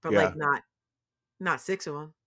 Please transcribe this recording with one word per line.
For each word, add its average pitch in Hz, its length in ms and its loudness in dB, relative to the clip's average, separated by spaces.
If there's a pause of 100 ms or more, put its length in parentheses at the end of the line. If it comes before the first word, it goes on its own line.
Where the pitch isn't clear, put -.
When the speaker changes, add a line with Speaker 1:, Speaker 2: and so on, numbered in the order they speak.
Speaker 1:
but, 156 120 0
Speaker 2:
Yeah. 95 200 4
Speaker 1:
like, - 20 -8
not, 143 260 0 (760)
not 175 220 -2
six 190 240 -4
of 147 100 -8
'em. 156 180 -12 (120)